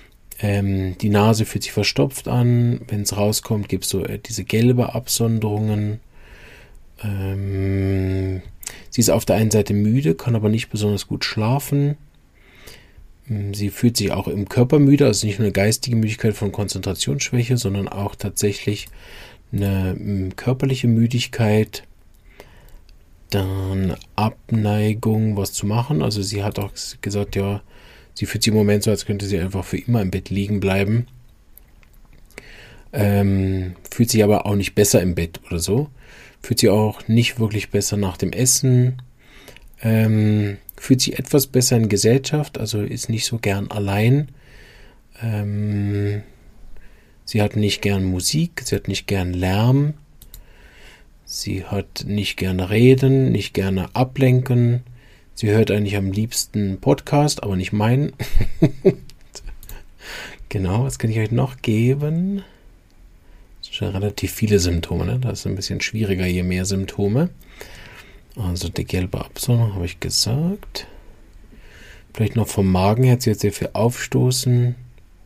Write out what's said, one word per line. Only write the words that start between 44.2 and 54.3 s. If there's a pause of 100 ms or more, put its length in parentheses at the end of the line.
Ähm, (1000)
sie
hat
nicht
gern
Musik,
sie
hat
nicht
gern
Lärm. (1300)
Sie
hat
nicht
gerne
reden,
nicht
gerne
ablenken. (520)